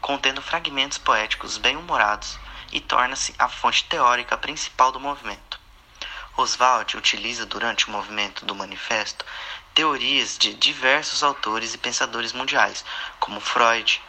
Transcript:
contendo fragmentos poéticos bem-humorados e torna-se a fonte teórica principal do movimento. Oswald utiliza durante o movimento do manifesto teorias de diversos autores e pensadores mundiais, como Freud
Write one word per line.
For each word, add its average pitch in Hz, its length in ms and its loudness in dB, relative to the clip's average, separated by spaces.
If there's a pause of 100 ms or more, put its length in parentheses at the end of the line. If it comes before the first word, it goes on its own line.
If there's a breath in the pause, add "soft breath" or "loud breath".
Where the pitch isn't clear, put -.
contendo 139 420 -2
fragmentos 143 560 -2
poéticos - 600 0
bem-humorados 127 800 0 (360 loud breath)
e 113 80 -4
torna-se - 580 0
a 123 100 4
fonte - 360 0
teórica 123 520 2
principal - 540 2
do 131 80 -10
movimento. 131 640 -8 (760 loud breath)
Oswald 123 600 4
utiliza 110 500 -2
durante 107 400 0
o 110 60 -8
movimento 104 520 -4
do 104 80 -4
manifesto 101 720 -4 (480 loud breath)
teorias 135 640 2
de 101 180 2
diversos - 680 2
autores 113 500 0
e 117 60 -10
pensadores 120 540 -2
mundiais, 131 520 2 (360 loud breath)
como - 200 -4
Freud 117 680 2